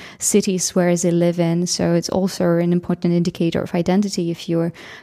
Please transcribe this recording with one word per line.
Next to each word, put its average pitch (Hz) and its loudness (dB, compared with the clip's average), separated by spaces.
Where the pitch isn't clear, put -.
cities 190 0
where 175 4
they 170 2
live 170 2
in. 170 0
So 170 0
it's 170 0
also 180 0
an 170 2
important 175 0
indicator 170 0
of - -6
identity. 185 0
If - -8
you 165 0